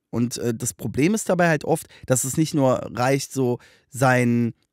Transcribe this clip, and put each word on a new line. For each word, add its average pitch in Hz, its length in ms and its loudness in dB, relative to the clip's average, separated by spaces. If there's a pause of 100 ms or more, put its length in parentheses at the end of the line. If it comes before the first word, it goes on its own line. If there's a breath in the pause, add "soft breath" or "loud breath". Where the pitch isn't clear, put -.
(100)
Und, 117 260 -2
äh, 117 160 -2
das 113 200 -6
Problem 131 420 -2
ist - 140 -4
dabei 175 180 2
halt 156 160 0
oft, - 240 -2 (180 loud breath)
dass 131 200 0
es 131 120 -6
nicht 160 160 0
nur 131 400 2
reicht, 135 380 -2
so 123 260 0 (320 soft breath)
sein, 120 640 2 (200)